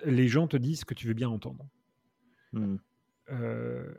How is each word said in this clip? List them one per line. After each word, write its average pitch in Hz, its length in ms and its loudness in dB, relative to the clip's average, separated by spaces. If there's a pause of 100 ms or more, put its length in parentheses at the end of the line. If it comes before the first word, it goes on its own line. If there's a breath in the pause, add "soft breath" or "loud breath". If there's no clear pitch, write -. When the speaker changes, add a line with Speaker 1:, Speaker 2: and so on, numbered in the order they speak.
Speaker 1:
les 127 220 6
gens 147 220 4
te 143 80 2
disent 135 240 0
ce - 40 -12
que - 100 -8
tu - 120 -8
veux 113 80 0
bien 120 140 -2
entendre. 120 360 -8 (880)
Speaker 2:
Hmm. 101 240 -2 (540)
Speaker 1:
Euh, 120 680 -4